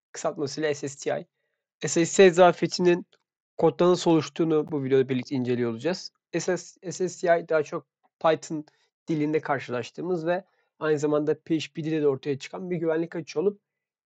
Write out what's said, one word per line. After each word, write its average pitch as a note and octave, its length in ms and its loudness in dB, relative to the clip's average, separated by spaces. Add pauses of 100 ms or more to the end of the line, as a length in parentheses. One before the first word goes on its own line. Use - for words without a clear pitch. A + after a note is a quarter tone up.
(120)
kısaltmasıyla D3+ 600 -4
S C#3+ 160 -8
S - 140 -14
T D3 160 -4
I. F3 60 -12 (600)
S E3 180 2
S - 120 -2
T G3 100 10
I F3 40 6
zafiyetinin F3 760 4 (520)
kodda E3 320 2
nasıl F3 220 2
oluştuğunu D#3 600 0
bu C#3+ 120 -4
videoda C3 260 2
birlikte B2+ 260 -4
inceliyor B2 360 0
olacağız. C3+ 400 -6 (280)
S F3 180 -2
S, - 340 -14
S F3+ 180 -4
S F3 180 -6
T E3+ 120 4
I E3 100 -8
daha D#3 140 2
çok D#3+ 240 -10 (320)
Python D#3 460 0 (420)
dilinde D3+ 340 0
karşılaştığımız D3+ 840 -6
ve F3+ 180 -2 (360)
aynı D#3 200 0
zamanda D3+ 400 0
P - 160 -4
H D3 180 -6
P'de D#3 280 -4
de D3 60 2
ortaya C3+ 320 -2
çıkan F#3 320 -12
bir F3+ 40 -2
güvenlik E3 400 -4
açığı D#3 240 -8
olup G3+ 220 -2 (460)